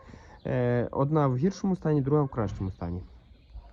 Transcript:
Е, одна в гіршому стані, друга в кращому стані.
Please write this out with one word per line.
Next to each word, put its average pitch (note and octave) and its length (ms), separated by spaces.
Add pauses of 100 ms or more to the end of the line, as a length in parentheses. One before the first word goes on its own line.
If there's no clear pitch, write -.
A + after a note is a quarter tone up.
(460)
Е, B2 460
одна C#3+ 360
в B2+ 100
гіршому F#3+ 380
стані, D3+ 260
друга C#3+ 200
в C3+ 80
кращому G2 420
стані. F2 300 (720)